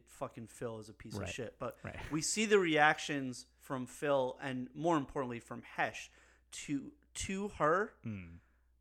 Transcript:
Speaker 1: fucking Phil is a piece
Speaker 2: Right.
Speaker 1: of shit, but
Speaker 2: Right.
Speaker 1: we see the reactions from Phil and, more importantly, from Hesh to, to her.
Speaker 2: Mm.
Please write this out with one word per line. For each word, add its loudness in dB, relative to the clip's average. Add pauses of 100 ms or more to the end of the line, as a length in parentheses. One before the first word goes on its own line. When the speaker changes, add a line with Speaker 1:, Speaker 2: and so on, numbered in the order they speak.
Speaker 1:
fucking -10
Phil -8
is -14
a -18
piece -12
Speaker 2:
Right. -4
Speaker 1:
of -6
shit, -8
but -6
Speaker 2:
Right. -10 (160)
Speaker 1:
we 0
see 2
the 8
reactions 4 (160)
from -4
Phil 2
and, -4
more 2
importantly, -2
from -12 (120)
Hesh -2 (420)
to, -6 (240)
to -4
her. 2 (120)
Speaker 2:
Mm. -10 (440)